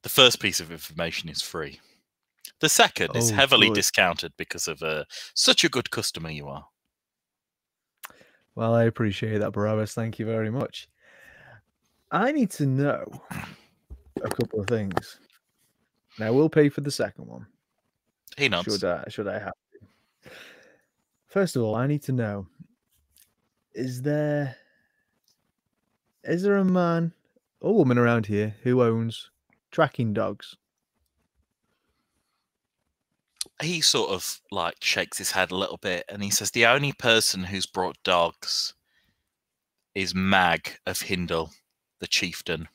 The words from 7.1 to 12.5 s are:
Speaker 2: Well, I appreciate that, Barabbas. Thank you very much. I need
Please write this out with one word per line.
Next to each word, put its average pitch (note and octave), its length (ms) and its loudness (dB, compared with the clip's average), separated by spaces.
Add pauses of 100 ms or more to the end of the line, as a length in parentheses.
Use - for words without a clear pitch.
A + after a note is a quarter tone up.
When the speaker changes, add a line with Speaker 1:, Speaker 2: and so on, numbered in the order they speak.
Speaker 2:
Well, A2+ 220 0
I A#2 80 6
appreciate A2 560 -2
that, G2+ 140 -2
Barabbas. G#2+ 420 -2
Thank A2+ 240 -6
you G#2+ 80 -6
very A2 240 -2
much. - 360 -6 (1200)
I A3 200 2
need C4+ 200 0